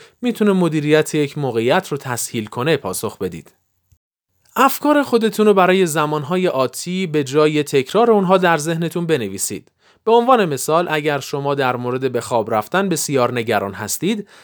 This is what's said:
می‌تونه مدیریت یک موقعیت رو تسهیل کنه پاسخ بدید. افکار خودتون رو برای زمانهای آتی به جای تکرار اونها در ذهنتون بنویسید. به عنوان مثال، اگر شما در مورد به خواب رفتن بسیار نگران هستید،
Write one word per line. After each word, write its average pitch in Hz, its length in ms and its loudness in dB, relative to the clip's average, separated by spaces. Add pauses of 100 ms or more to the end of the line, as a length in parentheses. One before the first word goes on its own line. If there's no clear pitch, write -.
(220)
می‌تونه 226 300 0
مدیریت 156 640 2
یک 147 220 -2
موقعیت 131 500 0
رو 151 100 -6
تسهیل 120 480 -6
کنه 131 320 -2
پاسخ 95 400 -6
بدید. 85 360 -10 (1040)
افکار 285 480 2
خودتون 220 420 0
رو 214 80 6
برای 185 320 4
زمانهای 151 640 -2
آتی 170 600 -4
به 151 160 0
جای 151 400 2
تکرار 180 480 2
اونها 196 260 4
در 175 200 4
ذهنتون 165 480 -4
بنویسید. 104 640 -4 (320)
به 220 100 2
عنوان 240 320 4
مثال، 156 440 0
اگر 151 300 -2
شما 139 360 -4
در 127 200 0
مورد 123 360 -4
به 120 100 -2
خواب 113 320 -2
رفتن 180 360 0
بسیار 131 440 0
نگران 107 400 -2
هستید، 160 540 -4 (160)